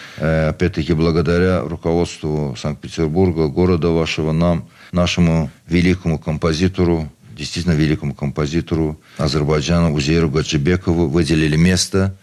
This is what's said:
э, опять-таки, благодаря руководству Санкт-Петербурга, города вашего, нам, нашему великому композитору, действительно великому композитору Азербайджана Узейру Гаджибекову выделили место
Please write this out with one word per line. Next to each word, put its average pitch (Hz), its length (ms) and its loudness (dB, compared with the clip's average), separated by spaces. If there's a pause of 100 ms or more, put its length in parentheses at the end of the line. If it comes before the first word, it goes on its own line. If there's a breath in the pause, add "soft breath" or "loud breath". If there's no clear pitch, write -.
(180 loud breath)
э, 80 320 0
опять-таки, 85 420 -2
благодаря 85 680 2
руководству 78 920 -2
Санкт-Петербурга, 80 920 -2
города 85 400 0
вашего, 80 440 0
нам, 85 360 0 (240 loud breath)
нашему 85 580 2 (160)
великому 87 540 0
композитору, 82 880 -2 (260)
действительно 82 360 -4
великому 76 420 0
композитору 78 840 -2 (180 loud breath)
Азербайджана 78 760 0
Узейру 76 380 2
Гаджибекову 80 800 0
выделили 78 480 2
место 95 680 2